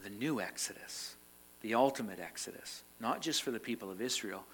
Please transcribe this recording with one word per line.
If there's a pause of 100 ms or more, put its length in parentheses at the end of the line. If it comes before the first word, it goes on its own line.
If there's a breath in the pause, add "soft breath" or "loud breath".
the
new
Exodus, (460)
the
ultimate
Exodus, (180)
not
just
for
the
people
of
Israel,